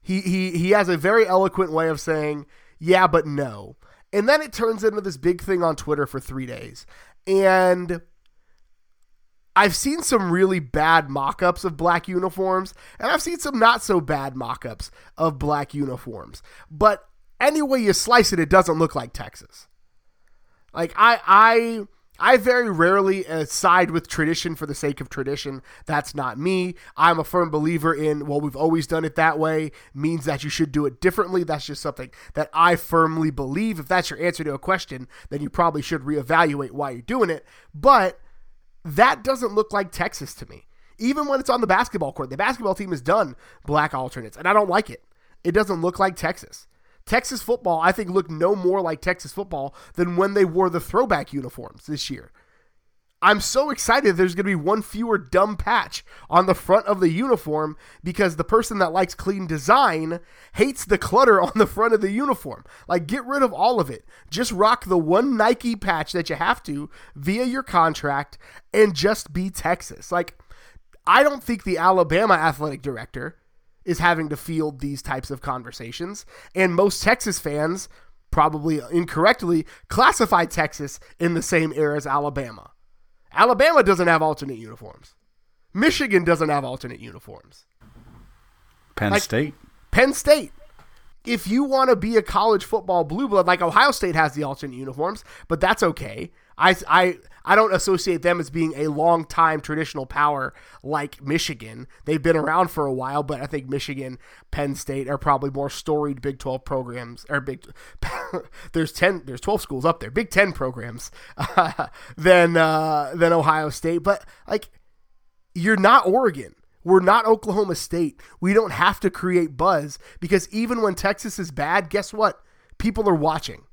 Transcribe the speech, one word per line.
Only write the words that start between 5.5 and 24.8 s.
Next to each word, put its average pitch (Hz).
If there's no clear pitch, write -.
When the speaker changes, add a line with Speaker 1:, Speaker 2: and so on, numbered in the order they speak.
Speaker 1:
on 160
Twitter 147
for 131
three 131
days. 120
And 185
I've 190
seen 311
some 202
really 185
bad 151
mock-ups 147
of 170
black 170
uniforms, 185
and 262
I've 311
seen 339
some 269
not 233
so 180
bad 139
mock-ups 123
of 156
black 147
uniforms. 123
But 202
any 302
way 269
you 208
slice 233
it, 175
it 156
doesn't 170
look 160
like 120
Texas. -
Like, 165
I, 226
I, 226
I 247
very 240
rarely, 190
uh, 160
side 175
with 165
tradition 165
for 156
the 143
sake 143